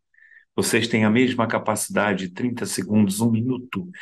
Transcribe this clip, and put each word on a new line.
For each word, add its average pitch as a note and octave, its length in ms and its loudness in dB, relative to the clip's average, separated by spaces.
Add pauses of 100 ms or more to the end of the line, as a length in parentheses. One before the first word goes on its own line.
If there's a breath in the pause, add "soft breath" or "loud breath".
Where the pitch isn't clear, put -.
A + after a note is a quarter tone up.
(560 soft breath)
vocês A2+ 320 0
têm A2 180 2
a G#2+ 40 4
mesma A#2 380 2
capacidade, G2+ 840 -2
trinta A#2 360 -6
segundos, G2 560 0
um A#2 100 2
minuto, A2+ 580 -4 (120)